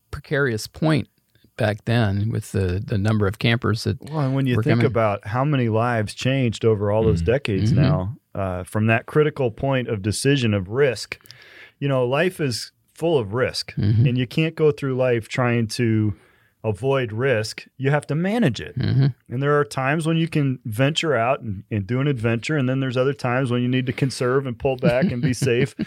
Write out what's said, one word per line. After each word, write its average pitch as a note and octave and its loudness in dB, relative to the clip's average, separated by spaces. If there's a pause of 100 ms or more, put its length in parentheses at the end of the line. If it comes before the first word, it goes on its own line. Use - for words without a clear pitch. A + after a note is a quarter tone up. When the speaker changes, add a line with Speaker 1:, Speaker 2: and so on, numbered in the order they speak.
(120)
Speaker 1:
precarious C#3 -2
point D#3 0 (480)
back G#2+ -2
then G#2+ 2
with A2 -6
the, F#2+ 0
the A2+ -2
number G#2 2
of F#2+ -4
campers G#2+ 0
that A2 -2 (100)
Speaker 2:
Well, D#3 -4
and C3+ 0
when C3+ 0
you B2 2
Speaker 1:
were G#2+ 2
Speaker 2:
think C3+ 2
Speaker 1:
coming. A#2 4
Speaker 2:
about A2 0
how A#2+ -2
many C3+ 0
lives A2 0
changed B2+ -2
over G#2 2
all A2 2
those E2 2
Speaker 1:
Mm-hmm. F2 2
Speaker 2:
decades A2 0
Speaker 1:
Mm-hmm. F#2 4
Speaker 2:
now, F#2 0 (160)
uh, F#2 -4
from G#2+ -2
that A2+ 2
critical D3+ 0
point C3+ -2
of G#2 -4
decision A#2 2
of F#2+ -2
risk, A#2 -2 (640)
you C#3 -2
know, C3 2
life D3+ 0
is C3 -4 (240)
full D#3+ 0
of G#2 -4
risk, - -2
Speaker 1:
Mm-hmm. A2 4
Speaker 2:
and B2 0
you B2+ -2
can't D#3+ -2
go D#3 4
through C#3 -4
life B2 0
trying A#2+ 0
to A2 2 (500)
avoid A#2+ -2
risk. A2 -2 (100)
You C3 0
have D3 0
to C#3 -4
manage F#3 0
it. - -10
Speaker 1:
Mm-hmm. B2+ 2 (220)
Speaker 2:
And B2 -6
there D3 4
are C#3+ 0
times C#3+ -2
when E3 2
you D#3+ 0
can C#3 0
venture C#3 0
out A#2+ 2
and, G#2+ -8
and G#2 -2
do B2 -2
an C#3+ 0
adventure, A#2 0
and C3+ 0
then C3 0
there's C3 -2
other C3 2
times B2+ -2
when A#2+ 0
you B2 0
need B2+ 0
to B2+ -2
conserve C3 0
and A#2+ -6
pull C3 -2
back B2+ 2
and B2 -6
be C3 0
Speaker 1:
<laughs> - -2
Speaker 2:
safe. B2 0 (120)